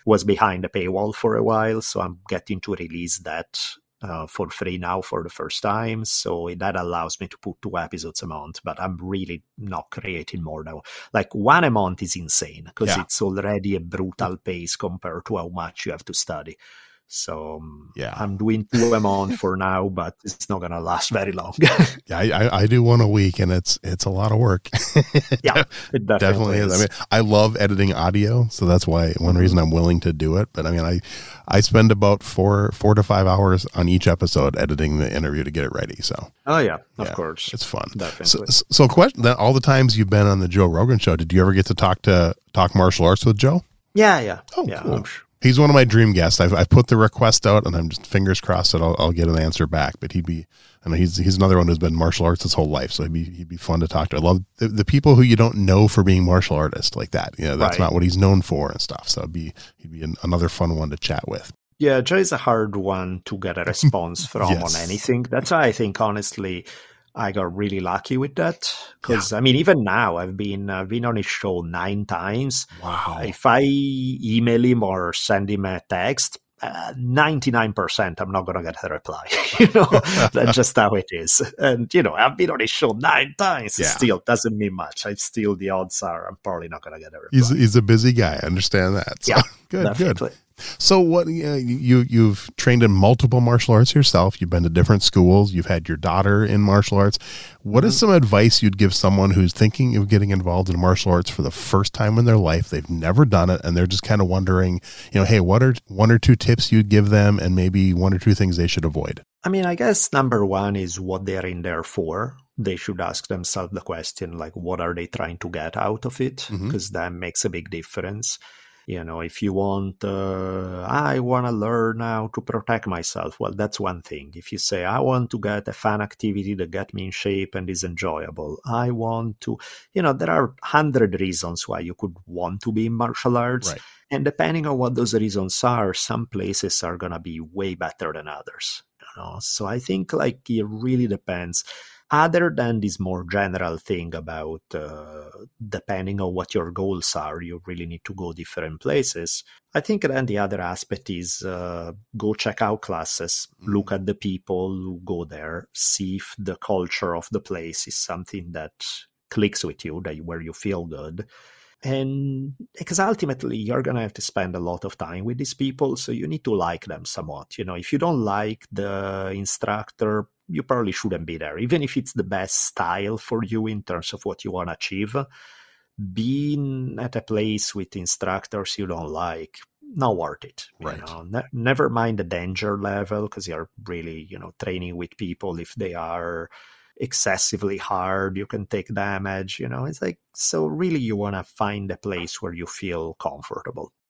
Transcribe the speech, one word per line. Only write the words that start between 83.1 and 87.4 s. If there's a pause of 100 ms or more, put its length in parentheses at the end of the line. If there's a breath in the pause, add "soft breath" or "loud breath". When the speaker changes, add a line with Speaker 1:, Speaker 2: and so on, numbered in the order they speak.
Speaker 1:
times.
It
Speaker 2:
Yeah.
Speaker 1:
still
doesn't
mean
much.
I
still,
the
odds
are
I'm
probably
not
gonna
get
a
reply.
Speaker 2:
He's,